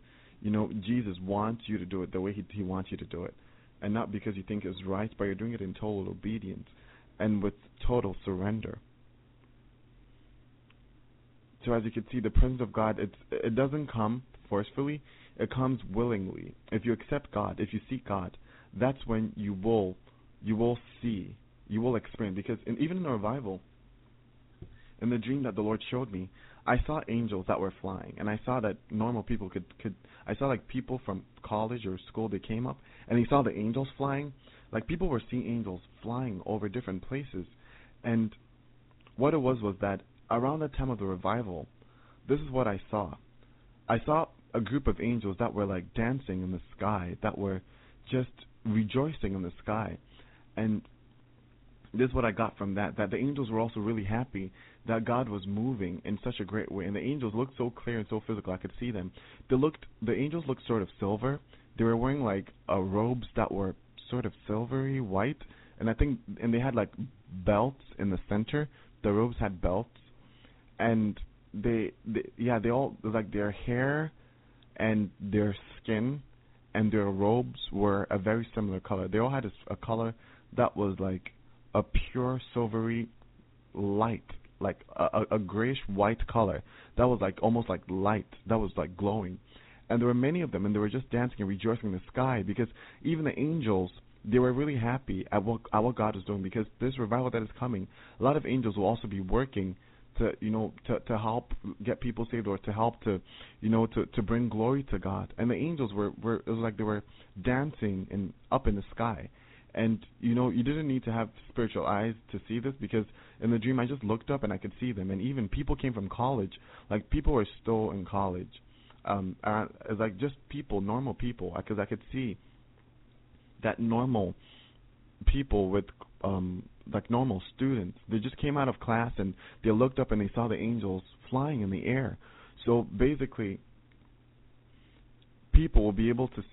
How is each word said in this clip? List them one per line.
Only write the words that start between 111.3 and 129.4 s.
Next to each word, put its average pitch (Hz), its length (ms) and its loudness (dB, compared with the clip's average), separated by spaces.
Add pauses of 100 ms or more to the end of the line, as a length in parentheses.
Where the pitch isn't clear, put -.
spiritual 101 340 0
eyes 101 300 0 (160)
to 98 160 -6
see 117 140 -2
this, 135 200 -2
because 107 240 0 (380)
in 117 80 4
the 117 80 4
dream 123 220 2
I 123 60 2
just 131 180 -6
looked 110 260 0
up 139 140 0
and 101 80 -2
I 95 40 -2
could 95 220 -8
see 123 140 -2
them. 95 180 -4
And 98 100 -2
even 123 280 -2
people 135 260 0
came 127 180 0
from 101 160 -4
college, 120 440 -2 (360)
like, 104 220 -2
people 151 220 4
were 110 140 4 (140)
still 110 300 2
in 98 140 -4
college. 95 480 -2 (520)
Um, 95 380 -2
uh, 107 220 0 (260)
it's 107 80 -2
like, 110 180 -2
just 135 200 -4 (120)
people, 117 320 -4
normal 113 320 -2
people, 92 440 -4
uh, - 60 -2
'cause 104 180 -2
I 101 60 0
could 110 120 -4 (140)
see 127 260 -4 (1300)
that - 160 0
normal 113 560 2 (880)
people 110 440 6
with, 98 160 4 (360)
um, 92 400 0 (300)
like, 104 180 -2
normal 120 320 2 (140)
students, 123 420 0 (100)
they 110 120 2
just 123 160 -4
came 147 200 0
out 135 120 4
of 117 100 0
class 117 400 2
and 95 160 -2 (300)